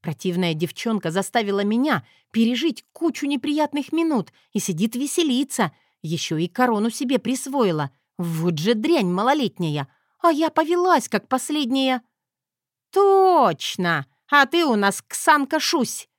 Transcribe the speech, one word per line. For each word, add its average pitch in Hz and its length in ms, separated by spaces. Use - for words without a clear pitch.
Противная 175 540
девчонка 175 560
заставила 196 540
меня 226 400
пережить 233 640
кучу - 340
неприятных 294 680
минут 311 400
и - 60
сидит 196 380
веселиться. 262 760
Ещё 165 340
и 160 100
корону 226 440
себе 254 280
присвоила. 214 720
Вот 170 400
же 190 160
дрянь 220 360
малолетняя. 180 800
А 349 100
я 311 200
повелась, 339 580
как - 200
последняя. 262 760
Точно! 302 1160
А 285 160
ты 339 180
у 262 120
нас 202 300
Ксанка 302 540
Шусь! - 480